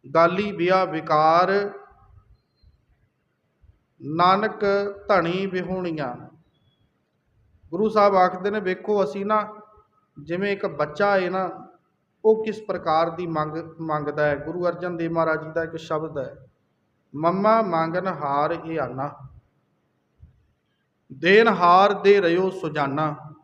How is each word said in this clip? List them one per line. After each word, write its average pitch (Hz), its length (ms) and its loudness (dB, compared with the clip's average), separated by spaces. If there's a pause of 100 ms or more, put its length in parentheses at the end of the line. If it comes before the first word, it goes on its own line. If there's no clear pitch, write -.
(140)
"ਗਾਲੀ 180 360 2
ਬਿਆ 185 340 0
ਵਿਕਾਰ, 165 840 2 (2250)
ਨਾਨਕ 185 640 2 (420)
ਧਣੀ 185 380 2
ਵਿਹੋਣੀਆਂ।" 175 840 -6 (1400)
ਗੁਰੂ 202 180 0
ਸਾਹਿਬ 202 260 4
ਆਖਦੇ 185 360 2
ਨੇ, 214 80 -4
ਵੇਖੋ, 190 440 -2
ਅਸੀਂ 196 220 -4
ਨਾ, 214 360 -2 (640)
ਜਿਵੇਂ 180 280 -4
ਇੱਕ 196 140 -4
ਬੱਚਾ 175 540 0
ਹੈ 180 100 -2
ਨਾ, 185 380 -6 (580)
ਉਹ 220 200 4
ਕਿਸ 208 220 -6
ਪ੍ਰਕਾਰ 170 420 0
ਦੀ 170 180 -8
ਮੰਗ 151 300 -4 (240)
ਮੰਗਦਾ 151 440 -2
ਹੈ। 147 100 2 (100)
ਗੁਰੂ 175 220 -4
ਅਰਜਨ 170 300 -6
ਦੇਵ 165 140 -4
ਮਹਾਰਾਜ 160 320 0
ਜੀ 156 80 -12
ਦਾ 165 120 -4
ਇੱਕ 165 140 -10
ਸ਼ਬਦ 156 400 -6
ਹੈ, - 300 -12 (680)
"ਮੰਮਾ 196 460 2
ਮੰਗਣ 170 460 -2
ਹਾਰ 147 440 -2
ਇਹ 165 280 -6
ਆਨਾ, 135 360 -6 (2000)
ਦੇਣ 185 340 6
ਹਾਰ 185 460 6
ਦੇ 196 280 6
ਰਹਿਓ 180 280 2
ਸੁਜਾਨਾ।" 151 680 -2 (280)